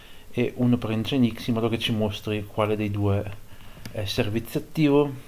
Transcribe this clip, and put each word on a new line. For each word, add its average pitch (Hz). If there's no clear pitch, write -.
e 120
uno 123
per 110
Nginx, 110
in 123
modo 113
che 113
ci -
mostri 107
quale 107
dei 104
due 101
è 101
servizio 113
attivo. 147